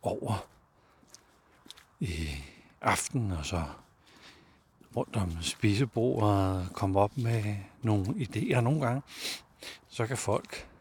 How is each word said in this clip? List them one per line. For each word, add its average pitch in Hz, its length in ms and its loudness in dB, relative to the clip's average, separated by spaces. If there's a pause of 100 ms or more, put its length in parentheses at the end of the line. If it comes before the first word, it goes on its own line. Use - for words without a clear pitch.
over 104 460 -2 (1500)
i 80 360 -4 (460)
aften, - 500 0
og 78 140 -4
så 82 200 -2 (1300)
rundt - 200 -4
om 87 260 -2
spisebordet 101 1300 2
komme 95 260 2
op 104 180 4
med 113 400 0 (240)
nogle 104 340 2
idéer. 127 440 0
Nogle 135 220 2
gange, 127 200 0 (840)
så 117 200 -2
kan 120 100 -2
folk - 520 -2 (120)